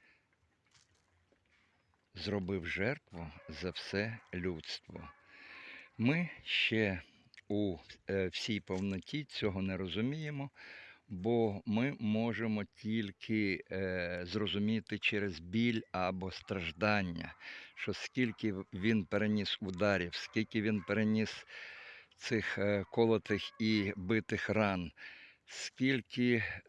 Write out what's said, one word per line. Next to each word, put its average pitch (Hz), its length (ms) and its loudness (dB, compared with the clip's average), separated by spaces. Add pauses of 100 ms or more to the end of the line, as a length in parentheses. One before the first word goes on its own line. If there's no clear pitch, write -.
(2250)
зробив 95 540 -2
жертву 87 640 -4 (180)
за 90 200 -6
все 110 500 -4 (140)
людство. 87 760 -6 (880)
Ми 156 320 2 (140)
ще 101 580 2 (460)
у, 101 300 0 (320)
е, 95 180 2
всій 104 320 -2
повноті 95 640 -4
цього 98 380 -2
не 95 160 -2
розуміємо, 139 720 -4 (600)
бо 104 560 2
ми 117 340 2
можемо 110 640 2
тільки, 107 1080 -2
е, 90 540 -2
зрозуміти 104 720 0
через 98 420 0
біль 110 420 2 (100)
або 92 400 0
страждання, 87 1040 0 (400)
що - 180 -4
скільки 113 600 -2
в-, 95 200 -6
він 104 320 4
переніс 104 560 2
ударів, 95 540 2
скільки - 460 -2
він 104 200 2
переніс 107 640 2 (720)
цих, - 400 -2
е, 101 340 2
колотих 110 500 4 (180)
і 107 360 2
битих 101 540 0
ран, 98 420 2 (540)
скільки 123 1000 0 (260)